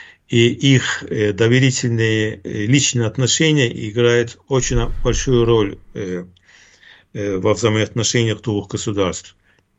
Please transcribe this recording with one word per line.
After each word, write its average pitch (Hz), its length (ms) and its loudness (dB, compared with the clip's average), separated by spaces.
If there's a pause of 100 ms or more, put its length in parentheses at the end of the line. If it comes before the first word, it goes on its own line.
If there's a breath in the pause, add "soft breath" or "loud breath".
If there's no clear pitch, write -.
(260 loud breath)
и 120 220 4
их, 131 560 2
э, 104 300 -2
доверительные, 113 1080 0
э, 107 220 -6
личные 120 420 2
отношения 123 840 0
играют 120 480 0 (100)
очень 123 400 0 (160)
большую 120 400 2
роль, 113 320 0 (160)
э, 90 320 -8 (880 soft breath)
э, 101 240 -4
во 101 160 2
взаимоотношениях 110 880 0
двух 101 300 -4
государств. 98 640 -4 (420)